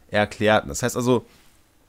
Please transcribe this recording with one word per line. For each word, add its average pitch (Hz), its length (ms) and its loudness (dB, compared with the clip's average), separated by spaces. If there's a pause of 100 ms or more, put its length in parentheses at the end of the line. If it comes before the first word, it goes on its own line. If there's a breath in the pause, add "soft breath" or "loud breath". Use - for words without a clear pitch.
(100)
Erklärten. 104 580 0
Das - 140 -8
heißt 120 140 -4
also, 120 280 0 (640 soft breath)